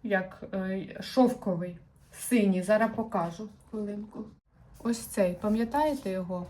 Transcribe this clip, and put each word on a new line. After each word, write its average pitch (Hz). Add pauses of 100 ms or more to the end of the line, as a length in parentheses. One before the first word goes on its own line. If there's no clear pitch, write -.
як, 190 (100)
е, 190
шовковий, 190 (340)
синій. 196
Зараз 214
покажу. 175 (220)
Хвилинку. 208 (580)
Ось 233
цей, 180
пам'ятаєте 233
його? 180